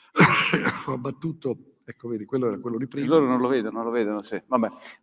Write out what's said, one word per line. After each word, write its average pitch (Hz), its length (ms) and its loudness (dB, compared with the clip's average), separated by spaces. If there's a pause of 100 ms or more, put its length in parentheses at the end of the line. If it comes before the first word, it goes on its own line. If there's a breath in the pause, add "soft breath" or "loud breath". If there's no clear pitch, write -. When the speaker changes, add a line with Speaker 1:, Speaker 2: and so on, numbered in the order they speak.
(120 soft breath)
Speaker 1:
<coughs> - 20 -20
fu - 800 2
abbattuto... 131 640 -6 (280)
Ecco, - 240 -14
vedi, 110 160 -4
quello 127 220 -2
era 101 120 0
quello 113 200 -4
di 127 80 -4
prima. 143 220 -4
Speaker 2:
Loro 151 180 6
non 127 140 2
lo 123 80 2
vedono, 110 300 0
non 113 80 -4
lo 117 40 -2
vedono, 107 320 0
sì. 104 240 -6
Vabbè, 120 220 2 (340 loud breath)